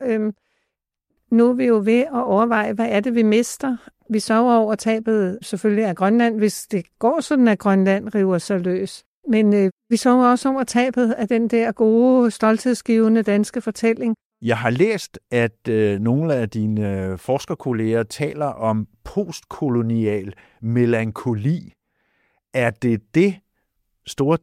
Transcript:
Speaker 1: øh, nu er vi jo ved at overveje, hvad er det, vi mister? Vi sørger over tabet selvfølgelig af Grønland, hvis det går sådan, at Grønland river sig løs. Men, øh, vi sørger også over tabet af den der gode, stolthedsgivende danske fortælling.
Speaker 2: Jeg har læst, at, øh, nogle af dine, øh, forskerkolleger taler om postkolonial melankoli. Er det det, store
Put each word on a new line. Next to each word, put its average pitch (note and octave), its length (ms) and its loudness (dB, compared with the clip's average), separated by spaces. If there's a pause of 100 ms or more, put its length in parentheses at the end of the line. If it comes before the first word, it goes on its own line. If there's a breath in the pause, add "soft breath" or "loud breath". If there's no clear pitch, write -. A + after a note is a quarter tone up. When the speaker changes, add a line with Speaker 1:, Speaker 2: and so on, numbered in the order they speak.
Speaker 1:
øh, A3 300 -2 (1000)
nu A#3 180 6
er B3+ 40 2
vi B3+ 120 -2
jo A3+ 200 4
ved A3+ 160 4
at C#4 240 -2
overveje, G#3+ 480 0
hvad A3+ 160 -4
er G#3 120 0
det, A#3 140 -2
vi A#3 80 2
mister? A#3 540 0 (340)
Vi G#3+ 100 0
sørger A#3 360 2
over A3 180 0
tabet A3 680 -2
selvfølgelig G#3 420 -2
af F3+ 120 -2
Grønland, A3+ 420 2
hvis G#3 320 -2
det F#3+ 140 -4 (140)
går C#4+ 220 0
sådan, B3+ 280 4
at G#3 100 2
Grønland G3 560 0
river F#3+ 240 0
sig F#3+ 220 -4
løs. F3+ 440 -6 (240)
Men, G#3+ 260 4
øh, G3 160 2 (180)
vi A#3 80 0
sørger B3 340 4
også B3 180 0
over C4+ 160 -2
tabet B3 480 0
af A3 160 -4
den A#3 200 0
der A3+ 240 0
gode, A#3+ 580 4
stolthedsgivende A3+ 920 0
danske G#3 380 -2
fortælling. A3+ 540 -4 (280)
Speaker 2:
Jeg A#2 160 0
har A#2 120 0
læst, F#3+ 480 -2 (120)
at, A#2 380 -2
øh, G#2+ 320 2
nogle C#3 340 0
af A2+ 160 -2
dine, G#2 600 -4
øh, F2+ 80 -8
forskerkolleger A#2 840 -4
taler D3 440 -6
om A2 420 -4 (160)
postkolonial A2+ 1300 -4 (280 soft breath)
melankoli. A#2 1080 -2 (840)
Er B2 160 0
det A2+ 440 -4
det, F#3 200 2 (720)
store D3+ 360 -2